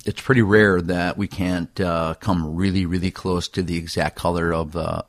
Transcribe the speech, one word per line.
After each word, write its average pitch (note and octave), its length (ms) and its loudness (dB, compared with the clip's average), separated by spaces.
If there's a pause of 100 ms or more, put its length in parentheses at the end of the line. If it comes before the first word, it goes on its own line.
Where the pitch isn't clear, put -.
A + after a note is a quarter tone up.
it's - 160 -4
pretty C3 200 4
rare G2+ 400 6
that F2 360 -2
we G2+ 100 -2
can't, F2+ 520 -4
uh, E2 400 -2
come E2 360 -2
really, F#2 300 0
really F2+ 260 -2
close F2+ 380 -4
to F#2+ 140 -4
the E2+ 120 -4
exact E2 400 -4
color E2+ 380 -2
of, E2 240 -4
uh, D#2+ 320 -4